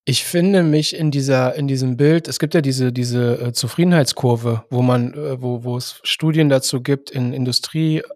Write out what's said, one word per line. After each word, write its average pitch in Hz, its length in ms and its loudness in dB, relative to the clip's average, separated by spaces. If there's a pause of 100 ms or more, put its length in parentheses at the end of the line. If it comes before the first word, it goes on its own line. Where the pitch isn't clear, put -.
ich 131 200 -2
finde 180 380 2
mich 151 340 2
in 151 140 0
dieser, 131 440 0
in 143 140 -2
diesem 131 280 0
Bild, 156 320 2
es 127 120 -8
gibt 151 140 -2
ja 170 60 4
diese, 131 320 0
diese, 120 480 -2
äh, 120 120 -4
Zufriedenheitskurve, 120 1160 0
wo 123 140 0
man, 123 320 2
äh, 143 260 -6
wo, 123 240 -6
wo 123 120 -4
es - 260 -10
Studien 156 460 2
dazu 131 340 0
gibt 139 280 -2
in 127 220 -4
Industrie, 151 680 -2 (140)